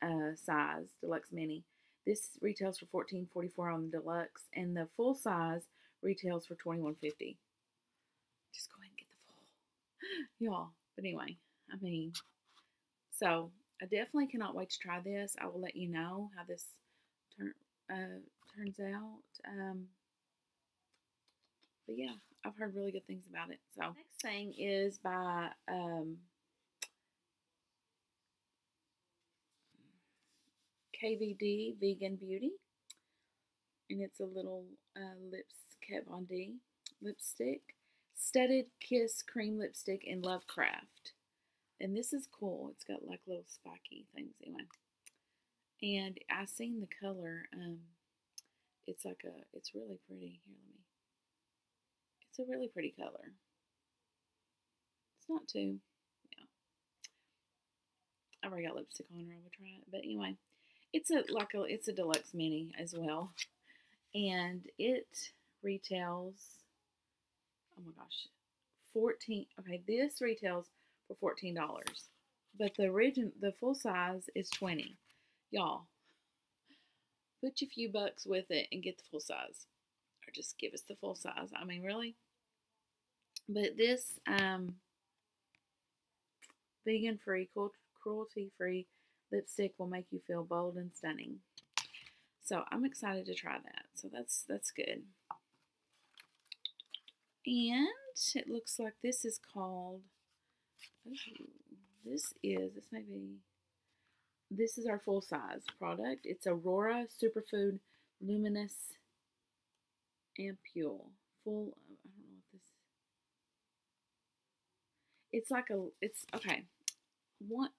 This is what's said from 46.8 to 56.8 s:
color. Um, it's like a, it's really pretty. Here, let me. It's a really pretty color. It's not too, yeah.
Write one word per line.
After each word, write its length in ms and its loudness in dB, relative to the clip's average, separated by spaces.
color. 640 -6
Um, 280 -6
it's 180 -6
like 220 -8
a, 320 -12
it's 160 -12
really 240 -8
pretty. 380 -12
Here, 100 -20
let 140 -20
me. 120 -20
It's 80 -10
a 120 -2
really 180 0
pretty 280 -2
color. 380 -8
It's 80 -16
not 200 -2
too, 320 0
yeah. 140 -18